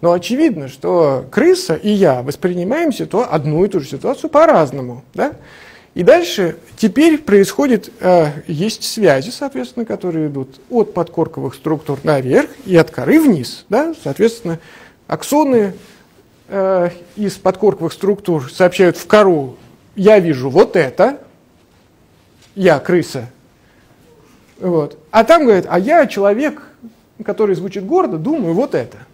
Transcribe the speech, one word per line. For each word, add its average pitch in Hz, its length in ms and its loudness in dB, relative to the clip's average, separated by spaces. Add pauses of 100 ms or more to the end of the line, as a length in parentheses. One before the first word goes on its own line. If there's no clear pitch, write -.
Но 170 120 2
очевидно, 185 560 -2
что 147 600 0
крыса 339 460 2
и 196 140 -4
я 170 320 2
воспринимаем 180 680 -4
ситу-, 190 380 -4
одну 156 360 0
и - 20 -2
ту 202 140 -4
же 131 60 -12
ситуацию 208 420 -8
по-разному, 143 760 2 (100)
да? 190 200 -4 (600)
И 185 100 -4
дальше 220 540 2 (200)
теперь 285 400 2
происходит, 208 840 0
э, 175 280 4 (200)
есть 180 360 -6
связи, 170 480 0
соответственно, 254 540 -10
которые 175 420 -6
идут 139 420 -10
от 233 240 0
подкорковых 160 640 -4
структур 147 480 -6
наверх 151 460 0 (160)
и 185 120 2
от 160 140 2
коры 160 280 2
вниз, 196 480 0
да? 302 340 -2
Соответственно, 170 580 -4 (480)
аксоны, 247 680 0 (760)
э, 190 420 -2 (280)
из 202 160 -4
подкорковых 185 580 -2
структур 180 580 -4
сообщают 180 460 2
в - 100 -14
кору: 165 520 2 (380)
«Я 208 240 6
вижу 139 300 -2
вот 196 280 2
это, 180 420 0 (1400)
я 180 240 2
крыса». 143 480 -4 (1300)
Вот. 170 380 -4 (140)
А 220 140 4
там 330 180 4
говорит: 208 240 4
«А 165 100 -2
я 277 300 2
человек, 208 560 -2 (640)
который 208 300 -2
звучит 185 300 -8
гордо, 294 320 0
думаю 190 360 -2
вот 247 220 -2
это». 120 240 -6 (140)